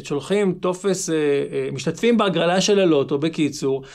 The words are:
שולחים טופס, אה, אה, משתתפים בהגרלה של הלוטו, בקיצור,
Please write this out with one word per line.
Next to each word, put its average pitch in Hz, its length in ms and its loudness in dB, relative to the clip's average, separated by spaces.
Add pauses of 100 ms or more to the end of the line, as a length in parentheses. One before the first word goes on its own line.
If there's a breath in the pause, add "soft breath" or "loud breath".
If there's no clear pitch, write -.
שולחים 185 500 -2
טופס, 185 560 -4
אה, 160 60 0
אה, 143 560 0
משתתפים 165 460 0
בהגרלה 185 440 2
של 196 180 2
הלוטו, 151 380 2
בקיצור, 139 640 -2 (120)